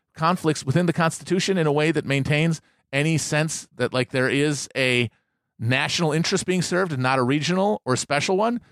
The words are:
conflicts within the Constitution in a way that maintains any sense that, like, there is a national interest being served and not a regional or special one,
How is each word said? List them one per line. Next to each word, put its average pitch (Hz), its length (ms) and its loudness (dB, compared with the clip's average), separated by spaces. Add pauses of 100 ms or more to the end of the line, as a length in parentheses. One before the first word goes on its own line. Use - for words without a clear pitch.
(140)
conflicts 160 520 0
within 175 200 2
the 170 60 2
Constitution 180 680 0
in 160 80 2
a 147 60 2
way 151 200 2
that 151 120 0
maintains 151 560 0 (320)
any 151 260 0
sense 151 600 -2
that, 123 160 -2
like, 127 180 0
there 131 160 0
is 139 480 0
a 123 340 2 (480)
national 143 540 0
interest 165 340 0
being 180 160 0
served 180 300 -2
and 131 100 -4
not 131 160 2
a 127 60 2
regional 165 600 0
or 127 100 0
special 143 400 -2
one, 233 240 0 (120)